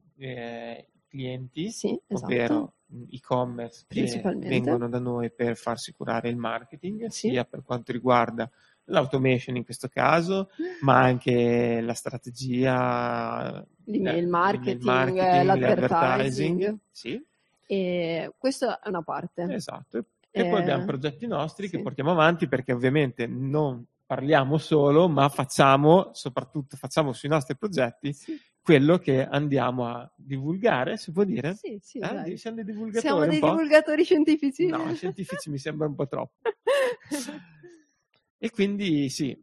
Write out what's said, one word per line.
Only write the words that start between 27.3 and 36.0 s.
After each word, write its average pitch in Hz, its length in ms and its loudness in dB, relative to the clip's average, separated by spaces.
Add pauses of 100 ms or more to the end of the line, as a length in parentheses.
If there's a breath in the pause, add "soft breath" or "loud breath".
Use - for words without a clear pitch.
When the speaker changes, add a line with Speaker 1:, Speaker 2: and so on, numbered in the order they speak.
Speaker 1:
progetti 143 560 -4
Speaker 2:
Sì. - 280 -12 (200)
Speaker 1:
quello 156 380 6
che 131 260 2
andiamo 127 640 0
a 120 300 -10
divulgare, 151 800 -2
si - 160 -12
può 185 120 2
dire? 180 300 -4
Speaker 2:
Sì, 220 260 -12
sì, - 180 -16
Speaker 1:
Eh? 202 140 -6
Speaker 2:
dai. 156 180 -8
Speaker 1:
Di-, 208 60 -10
siamo 226 200 -10
dei 226 80 -8
divulgatori 220 420 -6
Speaker 2:
Siamo 180 160 2
Speaker 1:
un 151 60 4
Speaker 2:
dei 311 120 2
Speaker 1:
po'? 302 100 4
Speaker 2:
divulgatori 311 540 4
scientifici. 302 640 2
Speaker 1:
No, 330 280 -2
scientifici 381 560 -8
mi 139 80 -4
sembra 151 300 -4
un 143 80 -6
po' 143 100 -4